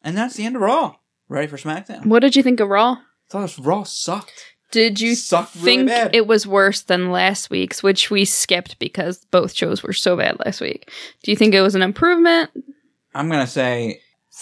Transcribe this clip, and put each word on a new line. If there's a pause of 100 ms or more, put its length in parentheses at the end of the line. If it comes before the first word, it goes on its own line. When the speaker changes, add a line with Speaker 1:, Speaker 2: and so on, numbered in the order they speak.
Speaker 1:
And
that's
the
end
of
Raw. (320)
Ready
for
SmackDown?
Speaker 2:
What
did
you
think
of
Raw?
Speaker 1:
I
thought
this
Raw
sucked. (160)
Speaker 2:
Did
you
Speaker 1:
Sucked
really
Speaker 2:
think
Speaker 1:
bad.
Speaker 2:
it
was
worse
than
last
week's,
which
we
skipped
because
both
shows
were
so
bad
last
week? (320)
Do
you
think
it
was
an
improvement? (640)
Speaker 1:
I'm
gonna
say (520)